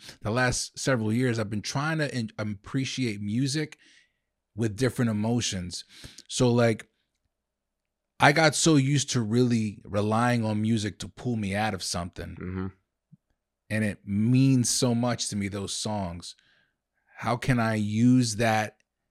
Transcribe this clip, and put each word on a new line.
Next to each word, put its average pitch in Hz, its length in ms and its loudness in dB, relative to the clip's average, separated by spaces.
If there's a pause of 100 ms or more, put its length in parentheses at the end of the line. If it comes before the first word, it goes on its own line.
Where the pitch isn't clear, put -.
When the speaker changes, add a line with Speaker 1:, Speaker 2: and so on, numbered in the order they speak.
(220)
Speaker 1:
the 104 80 -4
last 123 480 -2
several 110 340 0
years 120 260 0
I've 107 120 -4
been 107 120 -4
trying 156 360 -2
to 143 180 -4
in-, 113 220 -4
appreciate 110 840 -4
music 131 560 -2 (800)
with 107 200 -2
different 123 340 0
emotions. 107 760 -2 (420)
So, 123 240 2
like, 117 380 2 (1300)
I 143 120 8
got 156 220 4
so 160 220 4
used 135 340 2
to 127 100 0
really 113 640 0
relying 110 600 0
on 107 180 -2
music 107 380 0
to 101 80 -8
pull 120 280 -4
me 98 180 -2
out 107 200 -2
of 92 80 -8
something. 87 480 -8 (100)
Speaker 2:
Mm-hmm. 92 260 -6 (1040)
Speaker 1:
And 107 140 0
it 101 220 -4
means 123 640 4
so 123 240 0
much 117 340 -2
to 107 80 -6
me, 98 120 -2
those 98 280 -6
songs. 95 580 -6 (840)
How 113 180 -2
can 120 240 0
I 110 140 2
use 113 640 4
that 110 400 0 (340)